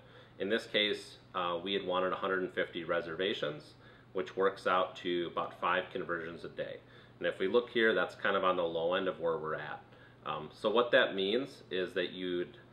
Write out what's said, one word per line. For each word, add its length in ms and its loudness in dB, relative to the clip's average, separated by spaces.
In 100 -2
this 180 0
case, 500 0
uh, 280 0
we 120 -2
had 120 0
wanted 280 2
a 40 -4
hundred 260 0
and 100 -6
fifty 300 -2
reservations, 880 -2
which 220 -4
works 320 2
out 300 2
to 340 -2
about 280 -6
five 320 0
conversions 520 -6
a 60 -10
day. 280 -8
And 100 -2
if 120 -2
we 80 2
look 240 4
here, 220 6
that's 220 2
kind 200 2
of 80 4
on 140 6
the 60 2
low 300 2
end 140 2
of 120 -2
where 180 2
we're 180 -4
at. 260 -8
Um, 260 -6
so 180 -2
what 220 4
that 240 4
means 560 -2
is 220 -2
that 180 -2
you'd 460 -4